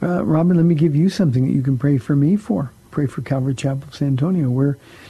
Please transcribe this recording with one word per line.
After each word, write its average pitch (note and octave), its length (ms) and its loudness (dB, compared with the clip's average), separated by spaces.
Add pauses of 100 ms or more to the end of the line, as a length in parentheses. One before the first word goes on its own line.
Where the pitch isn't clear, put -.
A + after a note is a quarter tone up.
Uh, F3 220 -2
Robin, E3 320 2
let E3 100 4
me E3+ 80 4
give D#3 200 2
you D#3+ 140 2
something C3+ 380 0
that C#3 60 0
you C3+ 100 0
can C3 160 0
pray C#3+ 200 2
for D3 180 -2
me D3 200 4
for. G#3 340 -4 (200)
Pray D3 160 -2
for - 160 -8
Calvary C3+ 320 -2
Chapel C#3 380 -6
San C#3+ 160 -4
Antonio. C#3+ 420 0
We're, C3+ 260 0 (340)